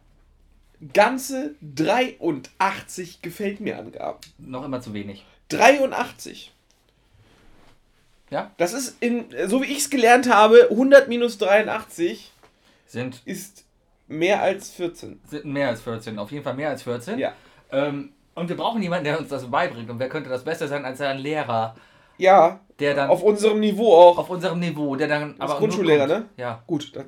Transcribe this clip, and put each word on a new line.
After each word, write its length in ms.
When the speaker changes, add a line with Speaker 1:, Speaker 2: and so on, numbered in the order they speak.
Speaker 1:
ganze 680
dreiundachtzig 1600
Gefällt 380
mir 180
Angaben. 420
Speaker 2:
Noch 260
immer 160
zu 140
wenig. 320
Speaker 1:
Dreiundachtzig. 1040
Speaker 2:
Ja. 280
Speaker 1:
Das 160
ist 280
in, 240
so 140
wie 40
ich's 240
gelernt 420
habe, 380
hundert 380
minus 300
dreiundachtzig 920
Speaker 2:
Sind 400
Speaker 1:
ist 400
mehr 340
als 280
vierzehn. 580
Speaker 2:
Sind 180
mehr 240
als 120
vierzehn, 380
auf 120
jeden 120
Fall 100
mehr 160
als 140
vierzehn. 340
Speaker 1:
Ja. 160
Speaker 2:
Ähm, 400
und 140
wir 60
brauchen 260
jemanden, 240
der 140
uns 100
das 200
beibringt. 400
Und 100
wer 100
könnte 200
das 140
besser 240
sein 180
als 160
ein 160
Lehrer? 580
Speaker 1:
Ja, 420
Speaker 2:
Der 160
dann 140
Speaker 1:
auf 140
unserem 380
Niveau 320
auch. 240
Speaker 2:
Auf 120
unserem 300
Niveau, 360
der 120
dann 300
Speaker 1:
Das 120
Speaker 2:
aber 100
Speaker 1:
Grundschullehrer, 480
Speaker 2:
nur 120
Speaker 1:
ne? 60
Speaker 2:
Ja. 300
Speaker 1:
Gut, 280
da, 120